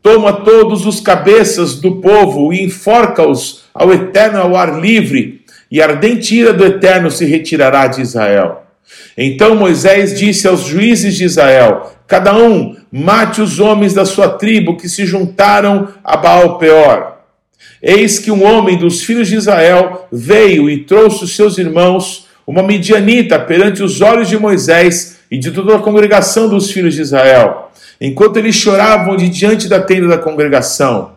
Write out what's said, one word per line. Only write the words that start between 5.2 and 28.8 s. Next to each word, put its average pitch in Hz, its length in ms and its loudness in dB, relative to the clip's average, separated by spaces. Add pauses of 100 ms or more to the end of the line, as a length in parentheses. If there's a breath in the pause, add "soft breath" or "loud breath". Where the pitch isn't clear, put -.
e 147 140 -2
a 156 40 2
ardente 202 500 -2
ira 226 160 4
do 185 120 2
Eterno 185 460 2
se 156 140 -6
retirará 139 640 0
de 127 140 -6
Israel." 101 640 -4 (500 loud breath)
Então 139 400 0
Moisés 196 600 0
disse 208 300 -2
aos 185 140 0
juízes 202 560 -2
de 180 80 -4
Israel: 135 680 2 (120)
"Cada 196 300 0
um 226 400 2 (160 loud breath)
mate 202 480 -2
os 185 180 -4
homens 202 340 2
da 196 120 0
sua - 240 0
tribo 202 480 -2
que 180 120 -16
se 196 160 -6
juntaram 196 840 0 (160 loud breath)
a 156 120 -2
Baal 175 420 2
Peor." 156 580 2 (680 soft breath)
Eis 208 360 0
que - 120 -6
um 196 140 0
homem 202 320 0
dos 170 260 -4
filhos 233 260 -4
de 202 80 -2
Israel 180 760 0
veio 156 580 2
e 143 140 -6
trouxe 208 400 2
os 175 100 -10
seus 208 240 0
irmãos, 180 720 -2 (180 soft breath)
uma 156 160 -2
midianita, 208 760 0
perante 185 440 -2
os 175 180 -4
olhos 220 280 2
de 214 100 -2
Moisés 175 800 -2 (120)
e 139 80 -8
de 131 120 -8
toda 196 260 0
a - 40 0
congregação 208 680 0
dos 196 220 -2
filhos 170 240 -2
de 151 80 -6
Israel, 131 680 2 (300 soft breath)
enquanto 202 380 0
eles 220 160 -2
choravam 196 640 0